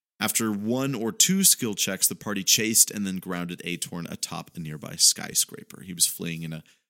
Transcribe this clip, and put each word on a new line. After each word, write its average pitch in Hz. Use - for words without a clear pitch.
After 110
one 123
or 110
two 190
skill 110
checks, 95
the 101
party 98
chased -
and 104
then 95
grounded 90
Atorn 87
atop -
a 87
nearby 78
skyscraper. -
He 92
was 85
fleeing 82
in 80
a 78